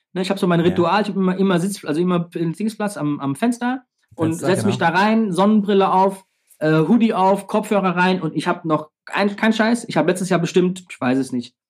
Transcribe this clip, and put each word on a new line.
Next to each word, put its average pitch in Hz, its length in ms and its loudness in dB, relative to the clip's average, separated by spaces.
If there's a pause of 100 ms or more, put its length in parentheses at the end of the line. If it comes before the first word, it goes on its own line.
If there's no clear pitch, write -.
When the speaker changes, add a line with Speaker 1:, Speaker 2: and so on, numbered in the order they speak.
(140)
Speaker 1:
Ne, 180 80 -4
ich 190 80 -4
hab 196 100 -2
so 190 80 0
mein 170 120 2
Speaker 2:
Ja. 160 80 0
Speaker 1:
Ritual, 180 340 2
ich 208 80 -2
hab 175 60 -8
immer, 185 220 0
immer 190 220 2
Sitz-, 196 260 -4
also 151 160 -2
immer 175 320 0
Sitzplatz 202 640 -4
am, 147 220 -4
am 139 160 -4
Fenster 247 480 -2 (320)
und 160 140 -2
Speaker 2:
Fenster, 160 180 -4
Speaker 1:
setz 196 180 0
mich 196 140 0
Speaker 2:
genau. 170 120 2
Speaker 1:
da 170 60 -2
rein, 220 340 2
Sonnenbrille 196 600 2
auf, 190 340 2 (340)
äh, 156 200 2
Hoodie 208 340 4
auf, 190 340 2
Kopfhörer 196 480 0
rein 180 260 2
und 156 140 -6
ich 156 120 -2
hab 175 180 -4
noch, 151 240 -2 (160)
ein, 202 300 -2
kein 220 180 2
Scheiß, 226 340 0
ich - 100 -4
hab 156 100 2
letztes 180 220 -2
Jahr 170 100 2
bestimmt, 180 500 0
ich - 120 -18
weiß 131 160 0
es 131 140 -4
nicht, 123 240 -8 (140)